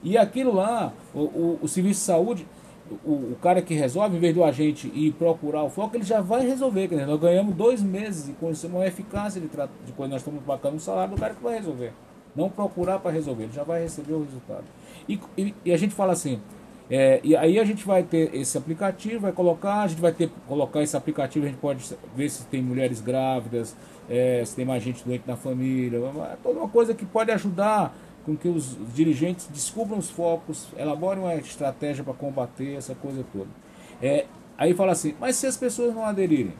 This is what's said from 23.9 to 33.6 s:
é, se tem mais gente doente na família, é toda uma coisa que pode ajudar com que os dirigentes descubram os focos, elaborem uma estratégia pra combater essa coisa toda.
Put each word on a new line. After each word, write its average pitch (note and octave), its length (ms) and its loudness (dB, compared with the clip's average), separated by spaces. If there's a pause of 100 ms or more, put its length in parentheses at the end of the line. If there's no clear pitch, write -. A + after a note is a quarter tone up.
é, B2 380 2
se - 100 -10
tem B2+ 80 -2
mais B2+ 180 -2
gente B2 220 -6
doente B2 220 -4
na B2 100 -6
família, B2+ 600 -2
é C#3 440 -6
toda - 180 0
uma G#3 80 -4
coisa A3+ 260 6
que - 100 -10
pode A3 280 0
ajudar G3 640 2 (300)
com D#3 120 -2
que E3+ 120 -2
os D3 280 -2 (180)
dirigentes D#3+ 580 2
descubram G#3 460 -4
os F#3 100 -6
focos, E3 600 -2 (100)
elaborem E3 440 -2
uma F3 120 0
estratégia C#3+ 680 -4
pra C3 100 -6
combater C3+ 640 -6
essa C3+ 180 -10
coisa C3+ 380 -8
toda. G2 160 -8 (520)